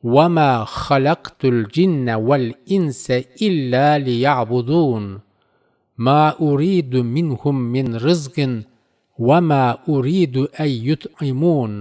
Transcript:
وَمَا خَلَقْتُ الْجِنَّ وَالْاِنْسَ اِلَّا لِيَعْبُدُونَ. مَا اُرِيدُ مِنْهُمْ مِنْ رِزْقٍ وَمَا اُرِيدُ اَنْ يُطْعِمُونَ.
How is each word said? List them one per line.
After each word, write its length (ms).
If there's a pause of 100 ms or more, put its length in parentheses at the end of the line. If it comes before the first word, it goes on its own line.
وَمَا 600
خَلَقْتُ 760 (120)
الْجِنَّ 540 (200)
وَالْاِنْسَ 800 (420)
اِلَّا 400 (200)
لِيَعْبُدُونَ. 960 (920)
مَا 260 (260)
اُرِيدُ 440 (220)
مِنْهُمْ 420 (180)
مِنْ 120 (200)
رِزْقٍ 300 (920)
وَمَا 380 (280)
اُرِيدُ 420 (280)
اَنْ 80 (180)
يُطْعِمُونَ. 920